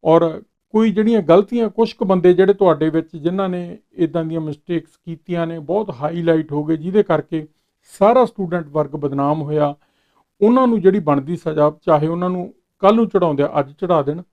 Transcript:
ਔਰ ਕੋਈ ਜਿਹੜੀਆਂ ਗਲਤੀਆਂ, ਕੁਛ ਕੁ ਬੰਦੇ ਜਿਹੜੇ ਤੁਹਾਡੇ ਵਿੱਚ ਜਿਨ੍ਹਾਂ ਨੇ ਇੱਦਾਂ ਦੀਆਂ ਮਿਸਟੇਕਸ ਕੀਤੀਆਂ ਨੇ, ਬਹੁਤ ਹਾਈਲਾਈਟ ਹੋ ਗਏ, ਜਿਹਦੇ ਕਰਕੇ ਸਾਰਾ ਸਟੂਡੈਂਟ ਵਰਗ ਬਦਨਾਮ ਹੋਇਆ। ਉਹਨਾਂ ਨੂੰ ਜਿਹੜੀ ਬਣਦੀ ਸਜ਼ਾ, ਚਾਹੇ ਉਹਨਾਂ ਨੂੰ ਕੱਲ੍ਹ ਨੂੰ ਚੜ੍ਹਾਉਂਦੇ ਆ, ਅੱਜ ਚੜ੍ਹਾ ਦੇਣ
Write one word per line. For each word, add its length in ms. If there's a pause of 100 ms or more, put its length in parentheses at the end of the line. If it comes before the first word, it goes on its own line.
ਔਰ 400 (260)
ਕੋਈ 220
ਜਿਹੜੀਆਂ 300
ਗਲਤੀਆਂ, 480
ਕੁਛ 240
ਕੁ 120
ਬੰਦੇ 280
ਜਿਹੜੇ 200
ਤੁਹਾਡੇ 360
ਵਿੱਚ 280
ਜਿਨ੍ਹਾਂ 320
ਨੇ 280 (140)
ਇੱਦਾਂ 340
ਦੀਆਂ 160
ਮਿਸਟੇਕਸ 480 (160)
ਕੀਤੀਆਂ 420
ਨੇ, 120
ਬਹੁਤ 300
ਹਾਈਲਾਈਟ 640
ਹੋ 120
ਗਏ, 140
ਜਿਹਦੇ 260
ਕਰਕੇ 440 (520)
ਸਾਰਾ 260
ਸਟੂਡੈਂਟ 420
ਵਰਗ 220
ਬਦਨਾਮ 520
ਹੋਇਆ। 340 (680)
ਉਹਨਾਂ 260
ਨੂੰ 140
ਜਿਹੜੀ 180
ਬਣਦੀ 360
ਸਜ਼ਾ, 500
ਚਾਹੇ 220
ਉਹਨਾਂ 220
ਨੂੰ 240 (260)
ਕੱਲ੍ਹ 160
ਨੂੰ 120
ਚੜ੍ਹਾਉਂਦੇ 360
ਆ, 160
ਅੱਜ 120
ਚੜ੍ਹਾ 300
ਦੇਣ 200 (120)